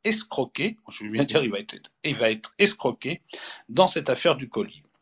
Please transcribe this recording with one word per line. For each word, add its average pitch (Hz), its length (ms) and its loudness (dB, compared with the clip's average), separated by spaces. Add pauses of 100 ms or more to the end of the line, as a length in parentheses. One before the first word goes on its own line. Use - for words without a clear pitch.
escroqué, 208 760 -2 (120)
je 107 140 -12
veux 107 60 -8
bien 120 140 2
dire, 135 200 2
il 113 60 -2
va 98 80 -4
être, - 180 -12 (260)
il 147 140 -2
va 113 140 4
être 110 280 -6
escroqué 147 640 0 (480)
dans 131 200 6
cette 147 220 -2
affaire 147 260 4
du 131 120 -10
collier. - 340 -6 (200)